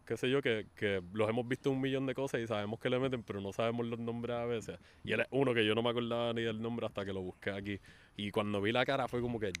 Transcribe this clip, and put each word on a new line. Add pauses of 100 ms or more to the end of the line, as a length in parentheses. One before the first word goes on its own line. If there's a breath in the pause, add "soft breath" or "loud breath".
qué
sé
yo,
que, (100)
que (120)
los
hemos
visto
en
un
millón
de
cosas
y
sabemos
que
le
meten,
pero
no
sabemos
los
nombres
a
veces. (260 loud breath)
Y
él
es
uno
que
yo
no
me
acordaba
ni
del
nombre
hasta
que
lo
busqué
aquí. (380 loud breath)
Y
cuando
vi
la
cara
fue
como
que, (100)